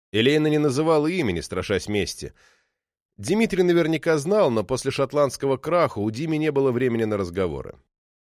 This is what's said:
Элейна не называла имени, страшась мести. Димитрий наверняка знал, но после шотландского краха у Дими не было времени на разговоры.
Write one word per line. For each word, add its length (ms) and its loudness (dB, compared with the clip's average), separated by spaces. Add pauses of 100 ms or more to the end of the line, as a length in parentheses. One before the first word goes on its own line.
(140)
Элейна 340 4
не 120 2
называла 480 2
имени, 340 -2
страшась 480 -4
мести. 440 -4 (840)
Димитрий 460 0
наверняка 540 2
знал, 320 2
но 140 0
после 280 -4
шотландского 680 0
краха 420 0
у 100 -2
Дими 280 -4
не 140 0
было 200 2
времени 320 0
на 140 -2
разговоры. 600 -4 (580)